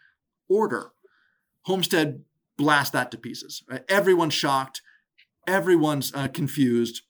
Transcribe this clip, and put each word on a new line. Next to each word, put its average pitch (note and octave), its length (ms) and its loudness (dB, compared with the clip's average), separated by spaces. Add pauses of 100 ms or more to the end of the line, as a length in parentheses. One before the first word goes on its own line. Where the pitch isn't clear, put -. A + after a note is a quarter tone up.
(480)
order. F#3+ 440 0 (680)
Homestead E3 640 -2 (320)
blasts D3 360 2
that B2 180 -4
to - 80 -14
pieces, - 500 -14
right? C3 200 -10
Everyone's F#3 460 4
shocked. C3+ 460 -2 (680)
Everyone's, D#3+ 680 2
uh, C#3 140 -4
confused. A#2+ 800 0